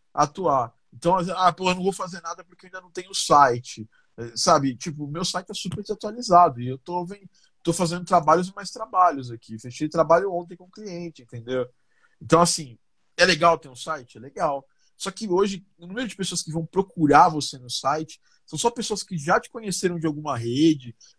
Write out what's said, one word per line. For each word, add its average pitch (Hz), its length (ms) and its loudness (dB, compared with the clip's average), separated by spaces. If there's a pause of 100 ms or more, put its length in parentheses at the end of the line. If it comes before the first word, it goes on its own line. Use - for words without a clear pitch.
(140)
a 139 100 0
atuar. 147 480 -2 (200)
Então, 170 240 0
às 175 100 -2
vezes, 180 140 -6
"Ah, 180 120 4
pô, 185 180 -2
eu 180 40 0
não 180 80 -6
vou 190 100 0
fazer 180 300 -10
nada 170 220 -12
porque - 220 -20
eu - 20 -20
ainda 185 120 -16
não - 100 -20
tenho 185 240 -12
site." 127 720 4 (300)
É, 117 160 -12
sabe? 139 400 2
Tipo, 147 300 -10
o 143 60 -10
meu 170 160 -6
site 185 220 -6
tá - 60 -14
super - 280 -8
desatualizado 196 800 2
e 120 80 -6
eu 131 100 -8
tô 175 260 -6
ven-, 196 240 -16 (340)
tô - 100 -2
fazendo 175 320 -2
trabalhos 170 440 4
e 190 60 -16
mais 196 160 -12
trabalhos 175 600 0
aqui. 113 280 -14
Fechei 131 320 -8
trabalho 165 420 2
ontem 175 240 -8
com 185 80 -20
um 180 60 -20
cliente, 175 520 -12
entendeu? 123 460 -6 (540)
Então, 160 180 6
assim, 151 380 0 (360)
é 175 120 6
legal 170 320 4
ter 143 100 -20
um 127 80 -20
site? 147 400 -12
É - 40 -16
legal. 139 440 -4 (320)
Só - 140 -8
que 214 180 -10
hoje, 196 380 -2 (100)
o 170 100 -20
número 220 220 -8
de - 80 -12
pessoas 185 260 -6
que - 80 -12
vão 165 140 -6
procurar 160 640 4
você 151 300 -6
no 123 100 -20
site 151 500 -6 (280)
são 156 120 -12
só 233 120 0
pessoas 220 320 -6
que 180 160 -8
já 170 200 2
te 233 120 -6
conheceram 185 480 -4
de 156 80 -4
alguma 147 320 -4
rede, 127 580 2 (220)